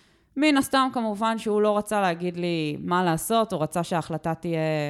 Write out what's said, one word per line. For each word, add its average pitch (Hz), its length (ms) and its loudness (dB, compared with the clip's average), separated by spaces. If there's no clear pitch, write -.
מן 285 220 4
הסתם, 269 360 2
כמובן 220 440 -2
שהוא 208 240 0
לא 208 160 4
רצה 208 240 0
להגיד 175 360 0
לי 165 420 -2
מה 175 240 0
לעשות, 214 500 0
הוא 151 100 -2
רצה 170 200 -2
שההחלטה 165 500 -4
תהיה 165 260 -4